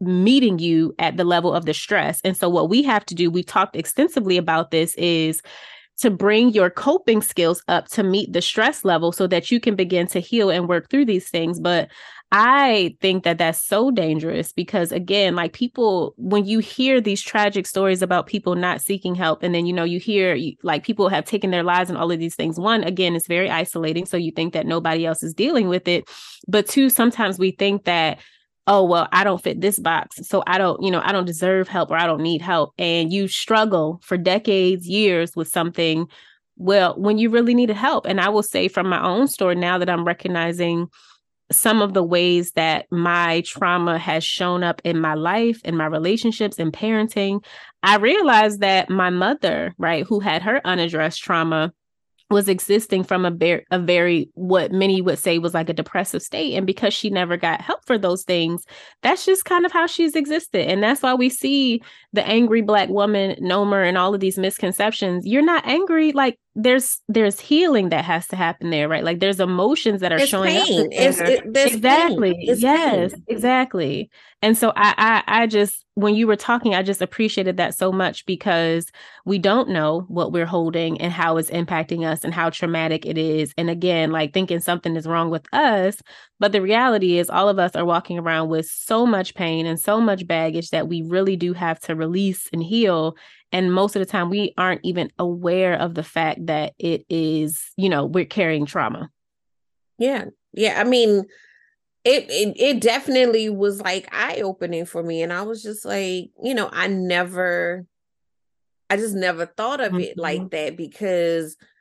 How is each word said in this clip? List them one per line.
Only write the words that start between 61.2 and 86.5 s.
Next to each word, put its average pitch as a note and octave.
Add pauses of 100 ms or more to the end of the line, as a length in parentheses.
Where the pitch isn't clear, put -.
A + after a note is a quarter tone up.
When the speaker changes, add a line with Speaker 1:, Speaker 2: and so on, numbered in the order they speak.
Speaker 1:
see C4 (300)
the G#3
angry A3+
Black G#3
woman, G3+
Nomer, G3
and F#3
all F#3+
of G3
these F#3+
misconceptions. F#3+
You're B3
not E4
angry. D#4+
Like, C4+ (160)
there's, B3+
there's G#3
healing D4
that E3
has E3+
to -
happen E3+
there, D3+
right? D#3
Like, E3+
there's F#3+
emotions G3
that F3
are D#3+
Speaker 2:
It's C#4
Speaker 1:
showing G#3
up F#4+
Speaker 2:
pain. F3
Speaker 1:
in -
Speaker 2:
It's, C4+
Speaker 1:
there. -
Speaker 2:
it, B3
there's C4+
pain. A#3
Speaker 1:
Exactly. B3+
Speaker 2:
It's A3
Speaker 1:
Yes, B3
Speaker 2:
pain. -
Speaker 1:
exactly. A3+ (320)
And A3
so A3
I, G#3+
I, A3
I A#3
just, G#3 (100)
when G#3
you A3+
were G#3+
talking, A#3
I F#3
just F#3+
appreciated F#3
that E3+
so F#3+
much F#3
because E3+ (360)
we G3+
don't G3
know E3
what E3+
we're E3+
holding E3
and F3
how E3
it's D#3+
impacting E3
us D#3+
and E3+
how E3
traumatic D#3+
it E3
is. D#3
And E3+
again, E3+
like, D#3
thinking F3+
something F3
is D#3+
wrong E3
with E3
us, G3+ (380)
but G3+